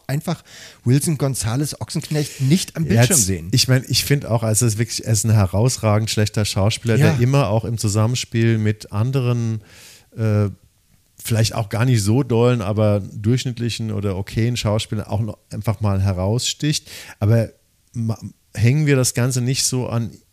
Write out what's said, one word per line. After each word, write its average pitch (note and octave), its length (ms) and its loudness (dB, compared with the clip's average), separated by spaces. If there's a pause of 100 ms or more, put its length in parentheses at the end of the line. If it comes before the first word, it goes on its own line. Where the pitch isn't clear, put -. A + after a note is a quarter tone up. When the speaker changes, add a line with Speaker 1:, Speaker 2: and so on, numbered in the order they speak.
Speaker 1:
einfach D#3 360 -4 (420)
Wilson C#3+ 320 2
Gonzales C3 640 -2
Ochsenknecht - 600 -4
nicht C#3 360 2
am D#3+ 80 -2
Bildschirm A#2+ 320 4
Speaker 2:
Jetzt, A2 100 2
Speaker 1:
sehen. F2 240 -4
Speaker 2:
ich - 160 2
mein, B2+ 200 2
ich - 180 0
find C#3+ 200 0
auch, A2+ 160 0
also A2 240 2
es A2 80 2
ist G2+ 60 -4
wirklich, - 260 -4
er A2+ 80 0
ist A2 120 0
ein A2 60 2
herausragend G#2+ 760 2
schlechter G#2 360 0
Schauspieler, A2 500 0
Speaker 1:
Ja. D3+ 160 4
Speaker 2:
der C#3+ 80 0
immer B2+ 300 2
auch A2 160 0
im A2+ 120 -4
Zusammenspiel A2+ 800 0
mit G#2+ 340 -2
anderen, A#2 720 -2 (560)
äh, G#2 320 2 (720)
vielleicht A2+ 300 0
auch A2 160 -4
gar A2 160 -2
nicht B2 160 4
so A2 220 2
dollen, A#2+ 400 2
aber G#2 400 2 (100)
durchschnittlichen A#2 800 -4
oder G2+ 260 -4
okayen A2+ 400 -2
Schauspielern G#2+ 480 -2
auch G#2 160 -4
noch G#2+ 160 -8 (160)
einfach A2 260 -4
mal G2 220 0
heraussticht. G2+ 880 -2 (300)
Aber A2 300 2 (440)
ma-, A2+ 240 -4 (380)
hängen C3 320 2
wir C#3+ 80 4
das B2+ 180 0
Ganze B2 280 -2
nicht B2+ 240 -2
so B2+ 200 -2
an A2+ 240 -4 (240)